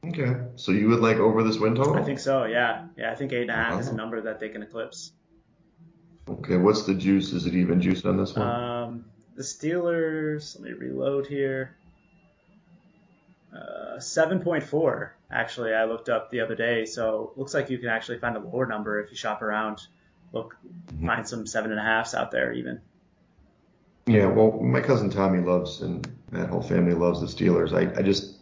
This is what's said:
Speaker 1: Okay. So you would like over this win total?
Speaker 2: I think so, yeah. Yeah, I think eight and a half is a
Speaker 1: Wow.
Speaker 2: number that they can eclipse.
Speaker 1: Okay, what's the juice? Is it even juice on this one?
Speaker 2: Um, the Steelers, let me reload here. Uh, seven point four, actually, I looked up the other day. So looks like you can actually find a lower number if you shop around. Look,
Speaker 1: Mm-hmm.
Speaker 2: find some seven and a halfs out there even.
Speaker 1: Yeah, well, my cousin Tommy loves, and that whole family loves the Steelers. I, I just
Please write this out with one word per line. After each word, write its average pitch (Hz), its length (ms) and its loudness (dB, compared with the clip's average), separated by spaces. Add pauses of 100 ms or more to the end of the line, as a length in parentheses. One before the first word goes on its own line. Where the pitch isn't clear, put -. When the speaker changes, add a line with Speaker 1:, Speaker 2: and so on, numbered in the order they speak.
Speaker 1:
Okay. 139 300 -2 (200)
So - 160 -4
you 104 180 4
would 117 100 6
like 113 180 4
over 110 260 4
this 107 160 2
win 110 160 2
total? 143 200 2
Speaker 2:
I - 80 2
think 139 160 -4
so, 135 260 0
yeah. 117 420 0 (100)
Yeah, 113 140 -4
I 113 40 -6
think 135 180 -4
eight 120 100 0
and 117 80 -4
a 113 40 -2
half 117 240 0
is - 80 -4
a 117 40 -4
Speaker 1:
Wow. 113 60 -4
Speaker 2:
number 113 240 -6
that 107 180 -6
they 110 100 -8
can 110 140 -12
eclipse. - 480 -10 (1160)
Speaker 1:
Okay, 92 300 0
what's 104 260 6
the 98 120 2
juice? 95 380 2
Is 82 120 -2
it 85 100 -2
even 90 260 4
juice 92 240 0
on 95 120 2
this 95 180 -2
one? 120 120 0
Speaker 2:
Um, 120 580 -4 (300)
the 135 80 -10
Steelers, 156 1160 -2
let - 120 -16
me - 20 -8
reload 135 540 -2
here. 135 480 -2 (1800)
Uh, - 460 -12
seven 165 400 2
point 170 240 0
four, 147 520 0 (140)
actually, 117 440 -2
I 110 120 4
looked 113 240 -4
up 113 220 0
the 123 100 -2
other 113 140 -2
day. 113 300 0
So 110 500 -2
looks 135 180 -8
like 139 160 0
you 127 100 -2
can 120 100 -4
actually 113 300 -4
find 117 180 -2
a - 20 -4
lower 123 260 -2
number 107 360 -2
if 104 100 -8
you 123 60 -14
shop 107 240 -4
around. 107 400 -2 (520)
Look, 113 220 -8 (320)
Speaker 1:
Mm-hmm. 80 200 -6
Speaker 2:
find 110 200 -2
some 113 180 -8
seven 110 260 -4
and 107 80 -2
a 107 40 -4
halfs 110 300 0
out - 180 -2
there 62 220 0
even. 62 260 -6 (1300)
Speaker 1:
Yeah, 107 220 6
well, 107 240 6 (100)
my 127 200 4
cousin 110 280 2
Tommy 95 340 2
loves, 87 380 0
and 85 260 -6 (240)
that 90 180 -4
whole 90 120 -2
family 87 320 4
loves 82 260 2
the 80 80 -2
Steelers. 85 460 4
I, 87 260 2
I - 20 2
just 98 400 2